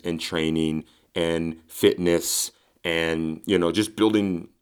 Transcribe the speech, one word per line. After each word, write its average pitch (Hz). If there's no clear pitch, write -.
and 85
training 80
and 82
fitness -
and, 82
you 98
know, 85
just 107
building 101